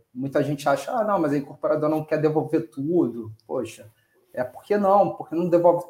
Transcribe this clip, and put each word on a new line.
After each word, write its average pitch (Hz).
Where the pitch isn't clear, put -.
Muita 135
gente 143
acha, 139
"Ah, 240
não, 208
mas 151
a 147
incorporadora 151
não 156
quer 151
devolver 151
tudo." 131
Poxa, 113
é, -
por -
que 202
não? 196
Por -
que 156
não 175
devolve 170